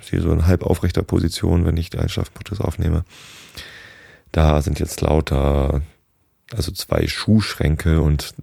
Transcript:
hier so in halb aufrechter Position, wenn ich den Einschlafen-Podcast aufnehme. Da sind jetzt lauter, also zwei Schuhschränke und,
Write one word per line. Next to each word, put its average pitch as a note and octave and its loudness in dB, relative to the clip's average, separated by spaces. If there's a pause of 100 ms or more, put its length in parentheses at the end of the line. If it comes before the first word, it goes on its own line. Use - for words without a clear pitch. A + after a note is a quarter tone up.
hier F2+ -4
so E2 0
in E2 2
halb F2 4
aufrechter F2+ 0
Position, F2 0
wenn E2+ 0
ich E2 -4
den E2 -8
Einschlafen-Podcast - -6
aufnehme. E2 0 (1300)
Da D#2 4
sind D2+ -4
jetzt - -6
lauter, C#2+ 0 (720)
also E2+ -6
zwei D#2+ -2
Schuhschränke D#2+ 0
und, D2 0